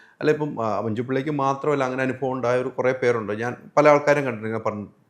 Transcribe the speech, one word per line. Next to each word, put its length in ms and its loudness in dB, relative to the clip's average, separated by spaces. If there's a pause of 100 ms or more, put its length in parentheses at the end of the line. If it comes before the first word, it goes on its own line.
(200)
അല്ലെ, 140 4
ഇപ്പം, 320 -4
ആ, 140 -2
മഞ്ജു 220 -2
പിള്ളയ്ക്ക് 300 -4
മാത്രമല്ല 520 0
അങ്ങനെ 200 -2
അനുഭവം 300 -4
ഉണ്ടായ 280 0
ഒരു 80 -4
കുറേ 220 0
പേരുണ്ട്. 420 0
ഞാൻ 440 -8
പല 100 8
ആൾക്കാരും 380 6
കണ്ടിട്ടുണ്ട്, 220 -6
ഇങ്ങനെ 160 -4
പറഞ്ഞ് 460 -6